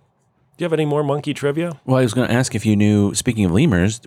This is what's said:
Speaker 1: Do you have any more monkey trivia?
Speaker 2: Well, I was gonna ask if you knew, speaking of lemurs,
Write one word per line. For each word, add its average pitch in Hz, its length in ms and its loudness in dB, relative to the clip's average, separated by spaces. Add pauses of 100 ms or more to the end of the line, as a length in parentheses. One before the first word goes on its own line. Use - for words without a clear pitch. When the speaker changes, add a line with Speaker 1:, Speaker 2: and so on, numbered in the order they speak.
(560)
Speaker 1:
Do - 60 -14
you 170 40 -4
have 165 80 -2
any 156 120 0
more 147 180 0
monkey 143 300 -4
trivia? 147 520 -4
Speaker 2:
Well, 131 120 2
I 131 60 4
was 131 100 0
gonna - 180 0
ask 123 220 0
if 110 120 -6
you 107 100 4
knew, 104 400 2
speaking 110 300 -2
of 87 60 2
lemurs, 104 560 2